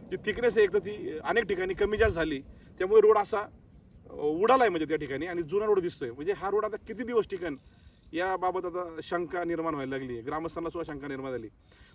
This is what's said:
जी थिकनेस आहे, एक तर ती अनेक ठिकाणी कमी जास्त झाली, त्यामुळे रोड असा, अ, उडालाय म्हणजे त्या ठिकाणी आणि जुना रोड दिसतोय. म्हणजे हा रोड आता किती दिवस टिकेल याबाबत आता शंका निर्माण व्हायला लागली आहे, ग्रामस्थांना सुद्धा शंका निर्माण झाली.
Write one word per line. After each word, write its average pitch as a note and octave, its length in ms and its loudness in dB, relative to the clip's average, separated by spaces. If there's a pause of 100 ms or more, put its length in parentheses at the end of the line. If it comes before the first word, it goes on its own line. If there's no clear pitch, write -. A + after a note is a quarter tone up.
(100)
जी F#3 60 -6
थिकनेस G#3+ 400 0
आहे, A3 80 8
एक F3+ 80 4
तर G#3 60 2
ती F#3 460 -6
अनेक G#3+ 200 2
ठिकाणी F#3 300 -2
कमी G#3 220 0
जास्त G#3 180 4
झाली, D#3 240 -2 (400)
त्यामुळे G3 220 8
रोड G#3+ 180 8
असा, A3 200 0 (720)
अ, - 40 -16
उडालाय G3+ 540 4
म्हणजे E3 180 0
त्या D#3 100 0
ठिकाणी C#3+ 300 -6
आणि F3 160 -4
जुना F#3 220 -2
रोड G#3 160 4
दिसतोय. E3 300 -6
म्हणजे D3 220 -4
हा F#3+ 180 -4
रोड G#3 140 2
आता G#3+ 120 -4
किती A3 280 -10
दिवस A3+ 260 0
टिकेल F3 240 -6 (580)
याबाबत F3+ 520 -2
आता E3+ 380 -8
शंका F3 420 -4
निर्माण E3 300 -2
व्हायला C3+ 220 -4
लागली C3 160 -8
आहे, A#2 100 -8
ग्रामस्थांना D#3+ 480 -6
सुद्धा D#3+ 220 -8
शंका C#3+ 160 -10
निर्माण C3+ 220 -8
झाली. A2+ 180 -8 (460)